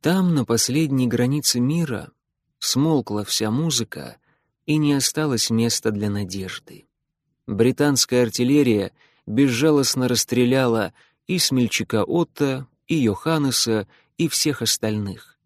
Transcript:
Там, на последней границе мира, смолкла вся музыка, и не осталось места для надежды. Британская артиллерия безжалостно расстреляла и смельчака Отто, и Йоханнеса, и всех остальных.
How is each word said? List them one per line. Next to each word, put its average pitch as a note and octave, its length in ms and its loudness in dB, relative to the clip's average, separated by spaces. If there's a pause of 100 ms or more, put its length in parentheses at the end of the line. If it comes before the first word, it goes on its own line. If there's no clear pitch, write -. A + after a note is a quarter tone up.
Там, F3+ 340 2
на B2 80 2
последней C3 640 0
границе B2 500 0
мира, C3+ 540 -2 (480)
смолкла C3 640 0
вся G#2+ 260 -2
музыка, A#2+ 680 -4 (460)
и D3+ 120 0
не D3 160 2
осталось C#3 580 -2
места A2+ 400 0
для G#2 200 -4
надежды. F#2+ 760 -10 (640)
Британская B2 760 2
артиллерия B2 680 2 (340)
безжалостно C3 800 2
расстреляла A#2+ 840 2 (340)
и F3+ 140 -2
смельчака A2+ 640 0
Отто, C3+ 640 -2 (180)
и D#3+ 80 -2
Йоханнеса, B2 920 0 (280)
и E3 120 -2
всех - 340 -2
остальных. G#2 840 -4